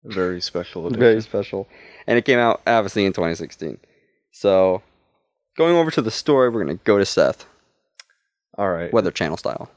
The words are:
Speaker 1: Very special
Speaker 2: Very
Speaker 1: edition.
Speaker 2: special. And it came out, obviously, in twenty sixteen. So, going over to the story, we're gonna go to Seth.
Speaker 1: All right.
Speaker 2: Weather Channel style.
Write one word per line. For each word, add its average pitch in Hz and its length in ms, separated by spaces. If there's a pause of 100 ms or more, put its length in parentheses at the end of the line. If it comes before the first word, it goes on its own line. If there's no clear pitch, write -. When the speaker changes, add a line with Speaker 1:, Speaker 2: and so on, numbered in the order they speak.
Speaker 1:
Very 92 360
special 87 500
Speaker 2:
Very 117 220
Speaker 1:
edition. 110 100
Speaker 2:
special. 101 460 (400)
And 117 100
it 113 60
came 123 160
out, 117 260
obviously, 107 380
in 95 80
twenty 85 240
sixteen. 78 420 (540)
So, 95 500 (760)
going 170 200
over 160 160
to 143 100
the 110 80
story, 131 380
we're 113 160
gonna 73 180
go 101 160
to 95 80
Seth. - 400 (1120)
Speaker 1:
All 98 120
right. 85 220
Speaker 2:
Weather 98 200
Channel 80 240
style. - 400